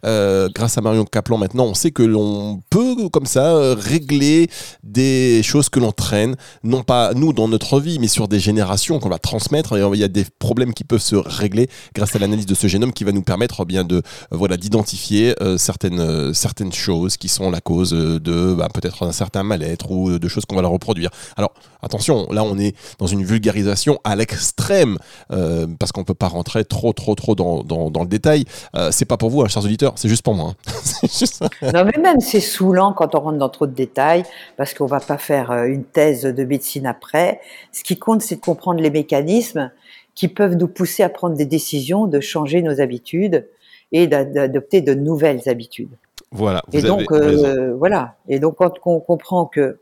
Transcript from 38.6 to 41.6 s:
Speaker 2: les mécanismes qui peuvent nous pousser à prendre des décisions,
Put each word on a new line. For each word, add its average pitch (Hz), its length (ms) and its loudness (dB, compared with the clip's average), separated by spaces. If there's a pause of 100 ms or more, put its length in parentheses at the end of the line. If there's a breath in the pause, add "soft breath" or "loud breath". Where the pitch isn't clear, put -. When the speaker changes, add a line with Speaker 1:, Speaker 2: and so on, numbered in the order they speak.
Speaker 2:
les 156 100 2
mécanismes 151 800 -2 (440 soft breath)
qui 180 140 -2
peuvent 196 280 0
nous 170 120 2
pousser - 340 -2
à 180 60 4
prendre 165 280 -4
des 147 100 0
décisions, 156 600 -2